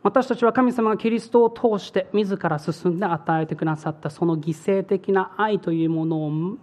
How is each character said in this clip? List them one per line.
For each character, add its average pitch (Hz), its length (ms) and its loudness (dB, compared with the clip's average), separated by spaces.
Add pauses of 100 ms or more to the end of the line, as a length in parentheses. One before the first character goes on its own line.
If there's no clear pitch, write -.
私 247 240 2
た 240 80 0
ち 240 100 0
は 226 80 4
神 247 180 4
様 226 200 0
が 208 60 0
キ 226 120 -2
リ 226 100 0
ス - 120 -12
ト 240 120 6
を 226 60 4
通 214 340 0
し - 60 -14
て 190 240 -2
自 196 240 0
ら 156 220 -2
進 175 320 -2
ん 170 80 -2
で 196 80 -2
与 160 340 0
え 156 60 -2
て 156 80 -6
く 165 100 -4
だ 156 120 0
さ 165 120 -6
っ 156 100 -6
た 151 120 -6
そ - 160 -2
の 165 100 2
犠 151 120 -4
牲 196 340 -2
的 190 280 -2
な 190 260 0
愛 208 220 0
と 180 120 -2
い 165 160 2
う - 20 2
も 160 160 0
の 160 580 -2